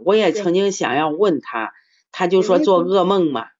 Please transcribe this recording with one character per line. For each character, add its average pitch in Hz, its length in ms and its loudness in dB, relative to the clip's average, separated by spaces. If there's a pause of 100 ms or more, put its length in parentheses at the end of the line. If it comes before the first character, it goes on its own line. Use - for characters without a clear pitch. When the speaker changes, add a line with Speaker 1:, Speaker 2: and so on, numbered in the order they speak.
Speaker 1:
我 196 120 2
也 208 160 2
曾 190 220 -2
经 196 180 0
想 131 240 -2
要 156 140 0
问 160 320 0
他， 113 260 -8
Speaker 2:
对。 - 440 -20
Speaker 1:
他 185 160 -4
就 185 140 2
说 233 180 2
做 190 240 2
噩 185 200 0
梦 180 280 0
嘛。 117 160 -6 (120)